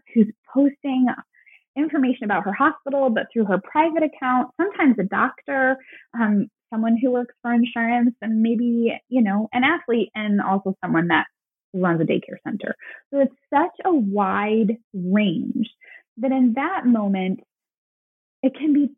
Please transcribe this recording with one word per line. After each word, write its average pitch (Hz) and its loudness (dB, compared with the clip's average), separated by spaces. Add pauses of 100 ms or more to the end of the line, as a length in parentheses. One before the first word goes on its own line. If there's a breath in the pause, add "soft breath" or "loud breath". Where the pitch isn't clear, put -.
(140)
who's 220 4 (220)
posting 269 0 (720 soft breath)
information 269 0
about 202 0
her 196 -4
hospital, 277 0
but 220 -2
through 220 0
her 190 0
private 311 0
account, 254 -2 (100)
sometimes 330 2
a 185 0
doctor, 262 -2 (400 loud breath)
um, 208 0 (240)
someone 226 0
who 254 2
works 247 -2
for 240 -4
insurance, 240 0
and 220 0
maybe, 233 0 (120)
you 247 2
know, 208 0
an 247 0
athlete, 254 0
and 208 -2
also 190 -2
someone 165 0
that 160 0 (460)
runs 180 0
a - 0
daycare - -4
center. - -8 (360 loud breath)
So 277 0
it's 269 0 (180)
such 311 0 (100)
a 370 2
wide 208 0 (160)
range 190 -2 (480 loud breath)
that 254 -2
in 254 4
that 302 -4
moment, 196 0 (1000)
it 269 0
can 294 0
be 285 2